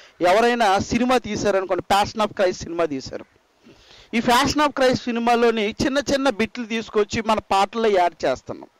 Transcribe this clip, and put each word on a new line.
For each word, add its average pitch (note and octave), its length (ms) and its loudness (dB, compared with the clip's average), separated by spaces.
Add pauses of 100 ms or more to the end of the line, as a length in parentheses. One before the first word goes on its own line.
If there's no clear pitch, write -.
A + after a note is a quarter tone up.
(200)
ఎవరైనా G#3+ 580 4
సినిమా B3 400 0
తీశారనుకోండి, F#3+ 760 -2
Passion G#3 320 0
of G#3+ 100 -8
Christ F#3+ 200 0
సినిమా E3+ 280 -4
తీశారు. C#3 400 -8 (920)
ఈ A#3 60 0
Passion B3+ 380 2
of D4 100 4
Christ C4 340 2
సినిమాలోని A#3 680 0
చిన్న C4+ 280 -2
చిన్న C#4 320 0
బిట్లు A3 340 -4
తీసుకొచ్చి G#3+ 580 -2
మన G#3+ 160 0
పాటల్లో G3+ 500 0
యాడ్ F3 360 0
చేస్తున్నాం. A2+ 440 -6 (120)